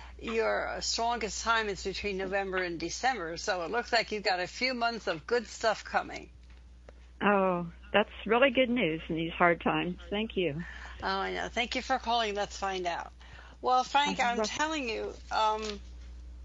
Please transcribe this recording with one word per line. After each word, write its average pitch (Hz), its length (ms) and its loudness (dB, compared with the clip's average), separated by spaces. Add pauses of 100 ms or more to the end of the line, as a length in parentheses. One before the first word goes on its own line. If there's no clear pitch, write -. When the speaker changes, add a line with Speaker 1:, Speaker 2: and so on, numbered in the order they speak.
(200)
Speaker 1:
your 208 600 0
strongest 226 600 -2
time 220 280 2
is 185 120 -6
between 190 360 -2
November 190 400 0
and 175 200 -2
December. 170 600 -2
So 180 240 0
it 165 80 -4
looks 233 200 -2
like 226 220 2
you've 208 100 -2
got 190 160 2
a 180 80 0
few 254 280 -2
months 233 320 -2
of 165 200 -2
good 233 220 0
stuff - 340 0
coming. - 460 -2 (960)
Speaker 2:
Oh, 190 440 4 (260)
that's 202 180 6 (160)
really 247 240 6
good 254 200 4
news 170 380 2
in 165 80 0
these 165 160 -2
hard 170 300 6
times. 165 340 0 (140)
Thank 214 260 -4
you. 165 260 0 (400)
Speaker 1:
Oh, 202 40 -4
I 190 260 0
know. 180 160 -4
Thank 233 260 -2
you 254 60 0
for 262 180 0
calling. 226 360 2
Let's 202 220 -2
find 190 300 -2
out. 170 260 -4 (500)
Well, 254 220 6
Frank, 285 360 2
I'm 240 200 2
Speaker 2:
Uh-huh. 208 180 0
Speaker 1:
telling 302 320 0
you, 208 240 -4 (180)
um, 214 480 2 (640)